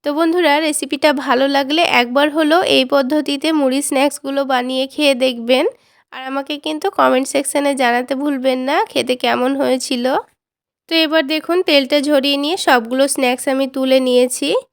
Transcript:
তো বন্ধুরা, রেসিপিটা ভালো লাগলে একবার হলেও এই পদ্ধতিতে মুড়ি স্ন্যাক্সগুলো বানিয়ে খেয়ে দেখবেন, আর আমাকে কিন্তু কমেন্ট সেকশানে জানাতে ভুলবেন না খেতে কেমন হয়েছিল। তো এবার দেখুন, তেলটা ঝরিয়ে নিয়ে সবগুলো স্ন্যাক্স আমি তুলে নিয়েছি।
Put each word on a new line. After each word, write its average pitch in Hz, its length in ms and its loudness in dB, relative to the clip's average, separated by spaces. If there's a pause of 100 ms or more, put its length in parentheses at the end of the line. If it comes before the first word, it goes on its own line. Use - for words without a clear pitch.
তো 294 140 -4
বন্ধুরা, 330 420 2
রেসিপিটা 302 500 0 (160)
ভালো 269 220 2
লাগলে 277 340 0 (200)
একবার 254 340 2
হলেও 320 260 4 (140)
এই 262 100 4
পদ্ধতিতে 277 640 0 (120)
মুড়ি 269 220 2
স্ন্যাক্সগুলো 277 640 -2
বানিয়ে 262 420 -2
খেয়ে 285 280 2
দেখবেন, 254 500 0 (480)
আর 262 160 -10
আমাকে 277 240 -6 (120)
কিন্তু 311 220 -6 (100)
কমেন্ট 262 360 2
সেকশানে 285 420 -2
জানাতে 254 400 0
ভুলবেন 262 440 -2 (100)
না 311 80 0 (140)
খেতে 254 240 -2
কেমন 247 360 0 (100)
হয়েছিল। 254 440 -2 (840)
তো 330 40 -4 (120)
এবার 311 180 0 (100)
দেখুন, 330 240 -2 (120)
তেলটা 285 320 2
ঝরিয়ে 277 360 2
নিয়ে 294 200 -2
সবগুলো 254 500 0
স্ন্যাক্স 254 460 -2
আমি 269 120 0 (100)
তুলে 262 240 2
নিয়েছি। 254 500 2 (240)